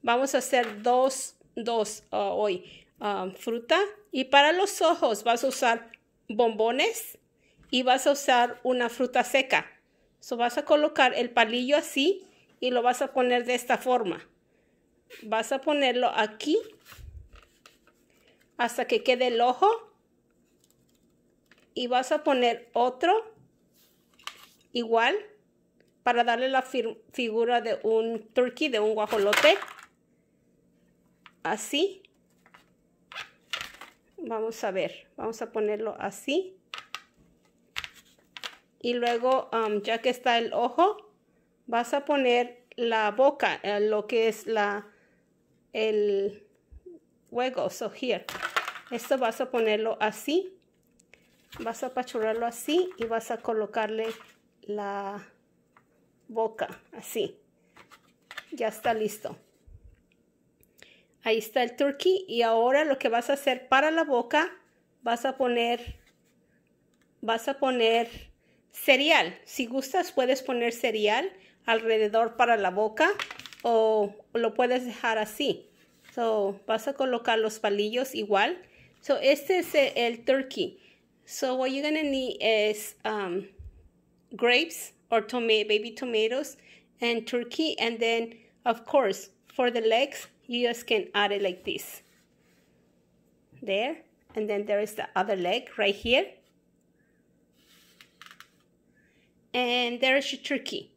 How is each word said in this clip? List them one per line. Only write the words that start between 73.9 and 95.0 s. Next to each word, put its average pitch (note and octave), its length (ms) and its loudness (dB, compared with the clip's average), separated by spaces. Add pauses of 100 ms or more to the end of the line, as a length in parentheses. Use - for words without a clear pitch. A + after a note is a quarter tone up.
lo A3+ 200 0
puedes B3+ 320 2
dejar A3+ 320 -2
así. G#3+ 500 -4 (460)
So, G#3 540 -2
vas A3 200 -2
a C#4 60 -4
colocar A#3+ 460 0
los A3 200 -2
palillos G#3+ 540 -2
igual. G#3+ 480 0 (400)
So, C#4 160 0
este D4 420 2
es F4 140 -6
el, C#4+ 220 4
el A#3 300 -2
turkey. C4 540 -2 (460)
So, B3+ 300 -4
what C4 160 -2
you're C4+ 100 -4
gonna D4+ 220 -2
need C4+ 360 -2
is, G#3+ 640 0
um, G3 440 -4 (880)
grapes B3 580 0 (160)
or A3+ 120 2
toma-, A3 460 0
baby G#3+ 240 0
tomatoes A#3+ 640 -2 (440)
and A#3 240 -2
turkey. B3 540 -4
And A3+ 200 -2
then, A3+ 360 -2 (300)
of A#3 200 -2
course, B3+ 440 0 (180)
for B3 240 0
the A#3 100 -2
legs, A3+ 460 0 (200)
you A#3+ 200 -2
just A#3 200 -6
can A3 260 0
add G3+ 180 2
it G3+ 100 -2
like F3+ 220 -4
this. - 380 -10 (1600)
There. A3+ 360 -2 (380)
And G#3+ 140 -4
then G#3 160 -2
there G#3 140 -2
is G#3+ 160 -6
the - 200 -8